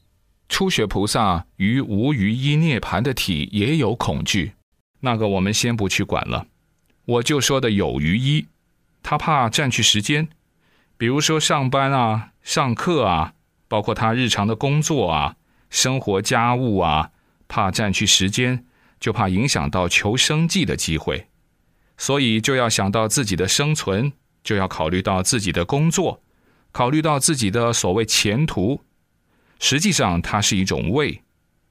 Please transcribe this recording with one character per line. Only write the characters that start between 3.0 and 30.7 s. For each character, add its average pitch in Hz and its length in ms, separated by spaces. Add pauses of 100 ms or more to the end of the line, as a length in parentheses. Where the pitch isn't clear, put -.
的 131 100
体 87 400
也 107 240
有 117 200
恐 - 260
惧， - 300 (480)
那 123 160
个 107 100
我 98 140
们 98 120
先 120 240
不 101 120
去 98 160
管 - 240
了。 58 180 (580)
我 120 180
就 143 180
说 135 200
的 120 120
有 76 280
余 80 160
依， 139 300 (560)
他 151 160
怕 139 300
占 139 200
据 117 140
时 - 180
间， 147 280 (680)
比 117 100
如 135 140
说 156 200
上 147 280
班 135 240
啊、 113 380 (120)
上 139 340
课 151 300
啊， 82 280 (320)
包 107 160
括 113 100
他 113 220
日 123 140
常 101 180
的 110 80
工 143 260
作 135 280
啊、 73 280 (320)
生 131 320
活 98 220
家 120 320
务 123 240
啊， 78 320 (380)
怕 95 240
占 104 200
据 101 140
时 95 240
间， 123 340 (360)
就 113 120
怕 98 160
影 101 200
响 71 200
到 90 200
求 107 280
生 156 300
计 165 180
的 71 120
机 80 200
会， - 300 (720)
所 139 220
以 110 200
就 135 140
要 123 140
想 98 240
到 110 160
自 127 160
己 98 100
的 95 140
生 147 260
存， 117 380 (320)
就 110 100
要 95 140
考 80 200
虑 92 140
到 92 220
自 117 160
己 98 100
的 85 140
工 147 260
作， 156 320 (480)
考 123 180
虑 156 140
到 151 160
自 156 160
己 113 160
的 117 220
所 98 200
谓 113 140
前 113 400
途。 110 340 (800)
实 139 220
际 202 100
上 101 300
它 - 180
是 104 160
一 92 120
种 76 240